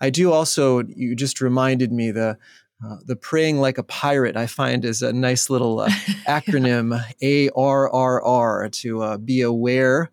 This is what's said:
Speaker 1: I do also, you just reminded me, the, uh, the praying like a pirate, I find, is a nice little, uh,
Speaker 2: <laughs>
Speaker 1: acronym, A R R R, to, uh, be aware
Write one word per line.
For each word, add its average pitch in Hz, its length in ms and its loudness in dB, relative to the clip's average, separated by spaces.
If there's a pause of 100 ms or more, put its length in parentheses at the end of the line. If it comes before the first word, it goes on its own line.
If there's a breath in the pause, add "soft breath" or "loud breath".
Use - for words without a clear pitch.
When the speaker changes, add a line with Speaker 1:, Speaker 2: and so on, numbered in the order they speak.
Speaker 1:
I 135 100 0
do 175 220 2
also, 139 500 2
you 123 320 -6
just 131 260 -6
reminded 131 520 2
me, 117 180 -2
the, 110 260 -2 (480 soft breath)
uh, 107 200 -12
the 127 120 -6
praying 156 420 0
like 135 200 2
a 123 40 -6
pirate, 139 540 0
I 117 100 -2
find, 123 380 -2
is 117 180 -4
a 117 100 -2
nice 127 380 0
little, 120 300 0
uh, 107 80 0
Speaker 2:
<laughs> 202 380 -4
Speaker 1:
acronym, 123 800 0 (180)
A 139 280 2
R 135 400 2
R 127 320 2
R, 113 480 2
to, 113 320 -6
uh, 107 160 -4
be 127 240 0
aware 127 720 2